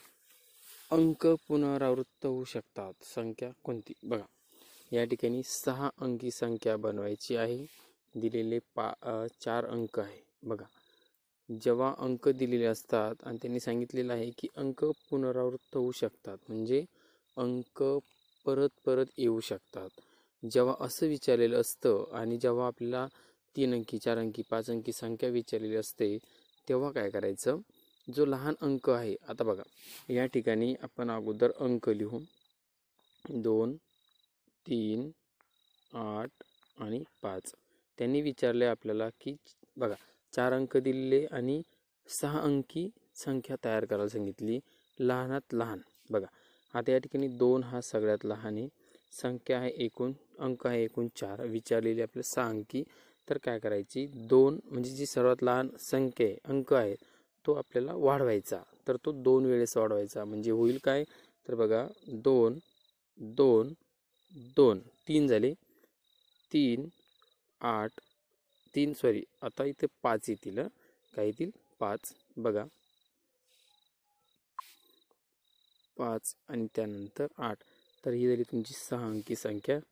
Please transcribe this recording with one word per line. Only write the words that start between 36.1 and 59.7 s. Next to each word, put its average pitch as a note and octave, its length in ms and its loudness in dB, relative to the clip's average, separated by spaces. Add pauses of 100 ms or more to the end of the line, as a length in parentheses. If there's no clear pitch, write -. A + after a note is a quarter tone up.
आणि A#2 240 -6 (180)
पाच. F#2+ 340 -8 (420)
त्यांनी C3 240 0
विचारले B2 440 2
आपल्याला A2 440 -2
की, C#3 260 -10 (420)
बघा, G#2+ 180 0 (400)
चार B2+ 180 2
अंक C3 240 0
दिलेले C3 540 2
आणि C#3 300 -2 (460)
सहा D3 320 -2
अंकी D3+ 500 0 (260)
संख्या C3 400 -4 (100)
तयार A2 200 2
करायला G#2 240 0
सांगितली, G#2+ 500 -4 (400)
लहानात B2+ 540 -2
लहान. A#2 260 -2 (300)
बघा, G#2 180 0 (460)
आता A#2+ 180 -2
या B2+ 60 6
ठिकाणी C#3 300 -2
दोन B2 360 4
हा B2 180 -6
सगळ्यात G#2+ 440 0
लहान G#2+ 320 -4
आहे, B2 100 -6 (540)
संख्या B2 380 -2
आहे B2+ 100 -2
एकूण, B2 420 -4 (280)
अंक C3 280 -4
आहे A#2 160 2
एकूण A#2 320 -2
चार, G2+ 260 -8
विचारलेली A2+ 600 0
आपल्या B2 220 -6
सहा A#2+ 260 -2
अंकी. A2 340 -6 (460)
तर C#3+ 80 0
काय A#2 220 -4
करायची? G#2+ 540 -4
दोन C3 520 6
म्हणजे B2+ 240 -4
जी C3+ 160 -4
सर्वात B2+ 380 4
लहान B2+ 260 2 (100)
संख्या C3 480 2
आहे, G2+ 180 -4
अंक C3+ 280 0
आहे, G#2+ 220 4 (520)
तो D3 60 2
आपल्याला C3+ 420 -2
वाढवायचा. C3 640 2 (260)
तर B2+ 80 2
तो D#3 160 -4
दोन C3 340 6
वेळेस A#2+ 320 2